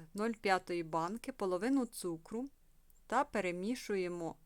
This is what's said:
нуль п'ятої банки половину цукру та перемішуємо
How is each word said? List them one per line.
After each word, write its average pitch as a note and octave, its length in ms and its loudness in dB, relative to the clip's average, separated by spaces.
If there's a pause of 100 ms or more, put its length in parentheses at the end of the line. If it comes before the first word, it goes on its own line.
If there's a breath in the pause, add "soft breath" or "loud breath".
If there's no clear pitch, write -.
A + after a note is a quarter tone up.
(140)
нуль A3 180 0
п'ятої F#3 500 2
банки E3+ 500 -2
половину A3+ 540 2
цукру G#3+ 640 -6 (560)
та C4 180 4
перемішуємо F#3 1200 -2